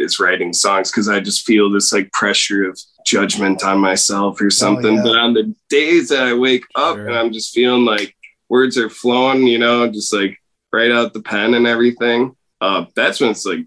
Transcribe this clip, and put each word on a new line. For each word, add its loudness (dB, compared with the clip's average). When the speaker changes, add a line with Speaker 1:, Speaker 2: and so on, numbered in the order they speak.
Speaker 1:
is -4
writing -2
songs, 0
'cause -2
I 0
just -6
feel 4
this, 0
like, -2
pressure -2
of -12
judgment 0
on 0
myself 0
or 2
Speaker 2:
Oh, 2
Speaker 1:
something. 2
Speaker 2:
yeah. 2
Speaker 1:
But 2
on 2
the 0
days 2
that 2
I 0
wake 2
up 0
Speaker 3:
Sure. -10
Speaker 1:
and -4
I'm 0
just -10
feeling 2
like -2
words 2
are -2
flowing, 2
you 2
know, 2
just, -6
like, -2
right 2
out 0
the -12
pen -2
and 2
everything, 0
uh, -2
that's -2
when 2
it's, -8
like, -6